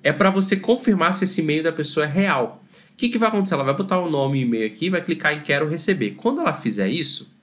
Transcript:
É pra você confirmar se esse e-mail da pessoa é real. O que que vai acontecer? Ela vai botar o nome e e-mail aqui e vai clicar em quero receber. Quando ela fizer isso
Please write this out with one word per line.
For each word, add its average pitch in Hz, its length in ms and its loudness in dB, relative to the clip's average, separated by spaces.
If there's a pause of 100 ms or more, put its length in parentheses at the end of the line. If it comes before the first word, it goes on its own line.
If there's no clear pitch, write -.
É 147 100 4
pra 147 180 2
você 190 260 2
confirmar 190 580 2
se 190 80 -2
esse - 180 -2
e-mail 156 220 0
da 165 80 2
pessoa 156 340 -2
é 147 40 -2
real. 147 520 0 (320)
O - 40 -20
que 240 120 0
que 240 80 -2
vai 226 120 2
acontecer? 196 260 0
Ela 139 80 0
vai 131 140 0
botar 190 240 0
o 175 100 -2
nome 139 300 0
e - 20 0
e-mail 117 240 0
aqui 107 200 -4
e 185 40 0
vai 180 100 0
clicar - 320 -2
em 147 100 -6
quero 147 260 0
receber. 165 480 -2
Quando 277 240 -2
ela 247 120 0
fizer 101 360 -2
isso 143 440 -4 (100)